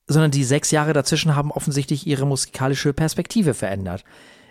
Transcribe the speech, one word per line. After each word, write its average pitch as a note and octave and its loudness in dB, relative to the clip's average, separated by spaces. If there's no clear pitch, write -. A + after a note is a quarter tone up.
sondern D#3 4
die C#3 2
sechs C#3 0
Jahre D3+ 2
dazwischen D3 2
haben C#3+ -2
offensichtlich C#3+ -4
ihre C#3 0
musikalische C3+ -2
Perspektive D#3+ 0
verändert. F#2+ -6